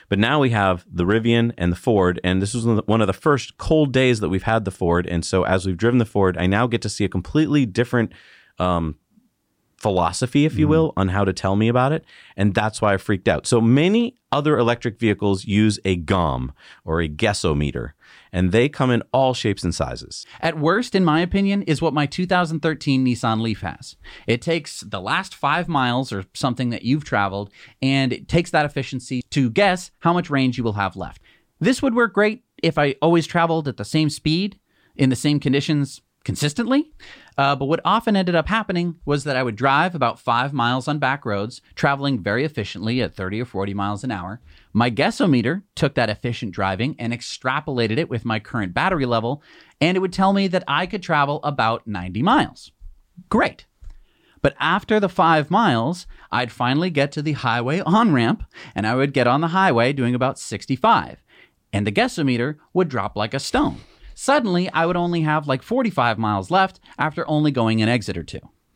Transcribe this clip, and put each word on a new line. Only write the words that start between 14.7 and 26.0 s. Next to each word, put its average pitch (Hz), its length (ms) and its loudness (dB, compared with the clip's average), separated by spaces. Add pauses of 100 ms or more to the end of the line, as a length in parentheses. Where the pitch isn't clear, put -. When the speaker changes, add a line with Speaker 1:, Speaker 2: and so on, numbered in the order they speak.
Speaker 1:
vehicles 101 480 0
use 107 400 2
a 95 120 2
gom 76 560 -2 (320)
or 80 160 -2
a 80 80 -2
guessometer, 76 840 -2 (400)
and 90 200 0
they 120 160 4
come 139 220 -2
in 117 220 2
all 131 240 2
shapes - 280 -2
and 87 120 -2
sizes. - 500 -8 (140)
Speaker 2:
At 160 180 -4
worst, 180 380 0
in 190 100 4
my 156 140 4
opinion, 196 440 0
is 160 200 -2
what 151 100 0
my 151 140 0
two - 180 -4
thousand 175 360 0
thirteen 139 440 0
Nissan 113 360 0
Leaf 113 200 -4
has. - 340 -10 (300)
It 117 160 0
takes 165 380 -4
the 98 220 -10
last 156 340 -4
five 165 320 -2
miles 127 440 0